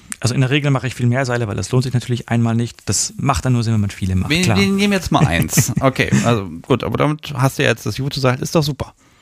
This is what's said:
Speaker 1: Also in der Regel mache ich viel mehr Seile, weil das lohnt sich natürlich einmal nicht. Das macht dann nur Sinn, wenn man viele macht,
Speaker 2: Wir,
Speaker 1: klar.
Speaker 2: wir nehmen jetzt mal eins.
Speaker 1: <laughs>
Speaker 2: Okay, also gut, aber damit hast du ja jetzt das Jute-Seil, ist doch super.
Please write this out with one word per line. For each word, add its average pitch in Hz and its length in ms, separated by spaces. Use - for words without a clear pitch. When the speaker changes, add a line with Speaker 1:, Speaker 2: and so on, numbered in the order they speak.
Speaker 1:
Also 120 140
in 139 60
der 127 100
Regel 143 200
mache 127 160
ich 123 80
viel 123 120
mehr 127 200
Seile, 120 220
weil 98 80
das 98 160
lohnt 127 120
sich 127 100
natürlich 120 340
einmal 117 260
nicht. 117 340
Das - 300
macht - 260
dann 127 80
nur 120 120
Sinn, 113 100
wenn 110 60
man 101 100
viele 92 260
macht, 92 140
Speaker 2:
Wir, 165 120
Speaker 1:
klar. 175 160
Speaker 2:
wir 196 100
nehmen 202 240
jetzt 190 180
mal 156 160
eins. - 500
Speaker 1:
<laughs> - 40
Speaker 2:
Okay, 131 300
also 110 240
gut, - 220
aber - 120
damit 151 380
hast 131 240
du 151 60
ja 123 40
jetzt 117 180
das 104 120
Jute-Seil, 131 420
ist 151 140
doch 165 100
super. - 300